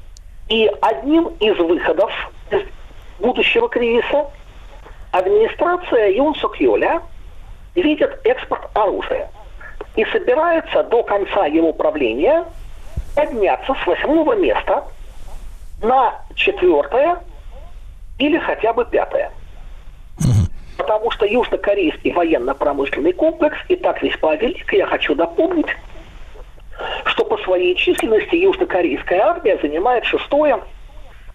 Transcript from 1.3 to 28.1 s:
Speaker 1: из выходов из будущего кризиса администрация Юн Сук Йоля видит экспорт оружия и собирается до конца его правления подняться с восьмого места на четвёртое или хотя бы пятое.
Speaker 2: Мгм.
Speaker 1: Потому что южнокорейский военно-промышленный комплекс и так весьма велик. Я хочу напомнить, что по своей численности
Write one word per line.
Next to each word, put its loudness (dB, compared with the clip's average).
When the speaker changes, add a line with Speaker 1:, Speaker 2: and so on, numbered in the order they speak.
Speaker 1:
из 2
выходов 2
из 0
будущего 2
кризиса 2
администрация 2
Юн 2
Сук -4
Йоля 4
видит 2
экспорт -2
оружия 0
и 2
собирается 2
до 2
конца 0
его 4
правления 2
подняться 0
с -4
восьмого 2
места 2
на 2
четвёртое 4
или 2
хотя 0
бы 0
пятое. -2
Speaker 2:
Мгм. 4
Speaker 1:
Потому 0
что 0
южнокорейский 0
военно-промышленный 0
комплекс 2
и 4
так 0
весьма 0
велик. -4
Я 4
хочу 0
напомнить, 0
что 0
по -2
своей 2
численности 2